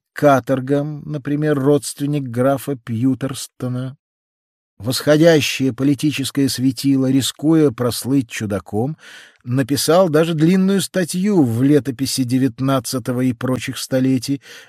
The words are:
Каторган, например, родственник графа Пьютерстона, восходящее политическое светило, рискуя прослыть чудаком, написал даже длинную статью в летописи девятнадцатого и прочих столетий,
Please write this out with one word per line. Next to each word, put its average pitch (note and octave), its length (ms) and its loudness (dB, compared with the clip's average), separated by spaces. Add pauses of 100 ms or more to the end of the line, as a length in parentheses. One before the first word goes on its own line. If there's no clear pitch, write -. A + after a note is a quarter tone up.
(140)
Каторган, C#3 880 0
например, D3 540 -2
родственник C#3+ 680 0
графа C3 520 -2
Пьютерстона, B2+ 1200 -4 (800)
восходящее D3 960 2
политическое C#3 760 -2
светило, C3 600 0
рискуя C#3+ 600 2
прослыть B2 580 -2
чудаком, G#2+ 680 -4 (460)
написал C#3 640 2
даже E3 260 2
длинную F#3+ 460 2
статью F#3 640 0
в A#2 200 2
летописи C3+ 600 0
девятнадцатого B2+ 1000 -2
и B2+ 120 0
прочих B2 460 -6
столетий, C3 600 -2 (280)